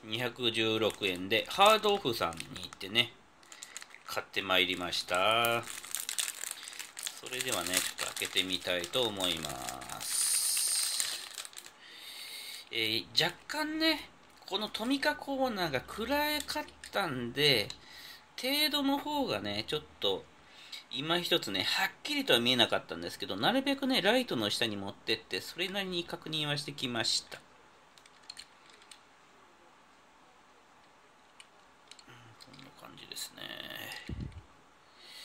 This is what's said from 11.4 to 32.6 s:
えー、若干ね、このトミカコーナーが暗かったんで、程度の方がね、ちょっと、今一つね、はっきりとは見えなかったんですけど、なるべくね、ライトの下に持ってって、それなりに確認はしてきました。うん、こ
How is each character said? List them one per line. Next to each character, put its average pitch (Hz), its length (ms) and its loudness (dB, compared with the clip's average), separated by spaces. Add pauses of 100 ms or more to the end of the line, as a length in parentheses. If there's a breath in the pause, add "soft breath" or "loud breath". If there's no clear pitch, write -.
え 113 400 0
ー、 - 140 4
若 175 100 0 (140)
干 311 300 -2
ね、 320 320 2 (340)
こ 196 140 -4
の 214 100 -2
ト - 160 -4
ミ 277 160 2
カ 302 140 2
コ 269 320 0
ー - 20 2
ナ 190 200 0
ー - 20 0
が 127 100 2
暗 233 340 -2 (280)
か - 180 -4
っ 294 40 -8 (260)
た 196 160 2
ん 123 260 -2
で、 135 360 6 (680 loud breath)
程 294 320 2
度 285 120 2
の 277 160 4
方 294 280 0
が 107 140 0
ね、 104 260 -2
ち 156 100 -2
ょ - 20 -2
っ 151 40 -6 (160)
と、 98 280 0 (640 loud breath)
今 160 300 2
一 170 200 4
つ 107 100 -6
ね、 95 120 0
は - 240 2
っ - 40 0 (120)
き - 120 -4
り 277 120 0
と 147 80 8
は 117 60 8
見 120 120 4
え 123 40 6
な 113 120 8
か 101 80 2
っ - 80 -2
た 85 100 -8
ん 85 60 -6
で 85 80 -6
す - 100 -8
け 101 60 -6
ど、 98 120 -4
な 135 140 4
る 262 120 2
べ 277 140 0
く 277 100 -4
ね、 247 160 2
ラ 214 160 4
イ 247 80 0
ト 156 100 -2
の 104 140 2
下 117 160 2
に 107 100 -2
持 98 140 -6
っ - 40 -16
て 110 220 0
っ - 20 -12
て、 - 220 -6
そ - 180 -12
れ 185 100 -2
な 196 140 -4
り 185 60 -4
に 175 160 -2
確 - 240 -8
認 151 200 -2
は 143 100 0
し 143 60 -4
て 143 80 -8
き 139 140 -4
ま 117 160 0
し - 260 2
た。 - 100 -12 (4000)
う - 20 -20
ん、 - 40 -20 (400)
こ - 60 -18